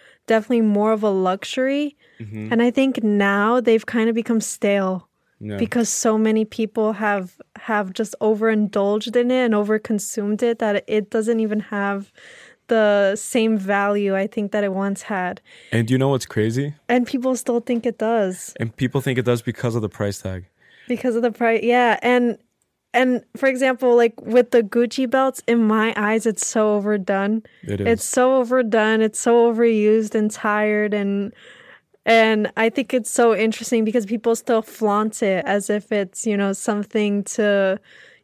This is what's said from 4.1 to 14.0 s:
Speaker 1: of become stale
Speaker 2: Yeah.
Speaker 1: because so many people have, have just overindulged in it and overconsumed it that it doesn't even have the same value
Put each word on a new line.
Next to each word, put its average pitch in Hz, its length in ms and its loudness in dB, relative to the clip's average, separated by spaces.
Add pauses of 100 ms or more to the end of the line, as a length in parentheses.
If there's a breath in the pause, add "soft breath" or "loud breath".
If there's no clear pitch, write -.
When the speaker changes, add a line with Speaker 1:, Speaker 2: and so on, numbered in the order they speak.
Speaker 1:
of 226 40 0
become 226 280 0
stale 196 680 -2 (340)
Speaker 2:
Yeah. 107 140 -8
Speaker 1:
because 233 320 -2
so 220 300 0
many 220 260 2
people 214 480 -2
have, 202 480 -4 (180)
have 208 360 -4
just 220 260 -6
overindulged 214 960 0
in 240 140 2
it 254 160 2
and 220 80 2
overconsumed 208 880 -2
it 233 160 0
that 208 280 -2
it 214 240 -2
doesn't 226 300 0
even 214 200 -2
have 202 520 -6 (560 loud breath)
the 202 480 4
same 226 420 0
value 202 560 0